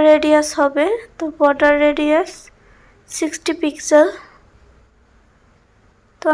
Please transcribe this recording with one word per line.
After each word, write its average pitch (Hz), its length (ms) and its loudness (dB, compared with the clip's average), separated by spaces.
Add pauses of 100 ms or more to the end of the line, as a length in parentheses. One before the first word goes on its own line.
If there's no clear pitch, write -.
(120)
রেডিয়াস 302 360 2 (120)
হবে। 285 260 0 (320)
তো 330 60 -10 (160)
বর্ডার 294 340 2 (140)
রেডিয়াস 302 440 -2 (760)
সিক্সটি 320 520 -8
পিক্সেল। 302 460 2 (2000)
তো - 140 -12